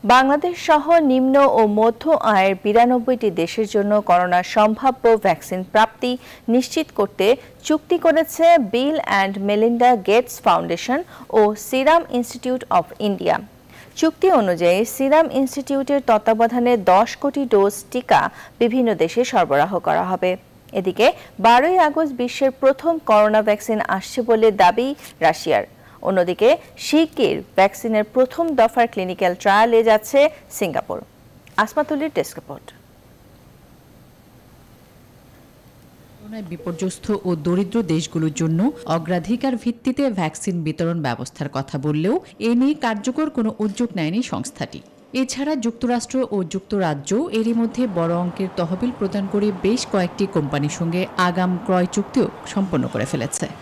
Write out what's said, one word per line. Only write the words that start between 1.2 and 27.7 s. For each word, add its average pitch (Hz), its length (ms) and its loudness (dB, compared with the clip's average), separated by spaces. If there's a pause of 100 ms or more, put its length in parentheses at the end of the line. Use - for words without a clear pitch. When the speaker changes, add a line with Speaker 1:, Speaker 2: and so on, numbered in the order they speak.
Speaker 1:
ও 240 300 4
মধ্য 226 420 0
আয়ের 196 540 2
বিরানব্বইটি 233 680 2
দেশের 170 360 -4
জন্য 208 340 0
করোনার 180 420 2
সম্ভাব্য 226 800 2
ভ্যাকসিন 185 400 -2
প্রাপ্তি 226 540 0 (320)
নিশ্চিত 254 460 0
করতে 202 400 0 (280)
চুক্তি 311 340 -2
করেছে 330 600 4
বিল 262 420 0
অ্যান্ড 196 380 -2
মেলিন্ডা 226 580 2
গেটস 214 460 0
ফাউন্ডেশন 170 640 -2 (260)
ও 214 260 2
সিরাম 294 540 0
ইনস্টিটিউট 247 600 -6
অফ 180 160 0 (140)
ইন্ডিয়া। 185 400 -2 (560)
চুক্তি 320 360 2
অনুযায়ী 180 540 2
সিরাম 285 460 2
ইনস্টিটিউটের 269 760 -2
তত্ত্বাবধানে 233 680 2
দশ 190 380 2
কোটি 285 300 -4
ডোজ 202 460 2
টিকা 233 380 0 (300)
বিভিন্ন 233 360 2
দেশে 165 280 0
সরবরাহ 175 560 0
করা 160 240 -2
হবে। 180 340 -2 (340)
এদিকে 196 420 0 (260)
বারোই 254 380 4
আগস্ট 302 360 2
বিশ্বের 254 380 -2
প্রথম 277 460 0
করোনা 214 440 4
ভ্যাকসিন 214 460 -2
আসছে 196 340 -4
বলে 226 300 4
দাবি 208 440 2 (240)
রাশিয়ার। 156 440 0 (440)
অন্যদিকে 185 420 2 (360)
শিগগির 294 520 0 (200)
ভ্যাকসিনের 214 480 0 (100)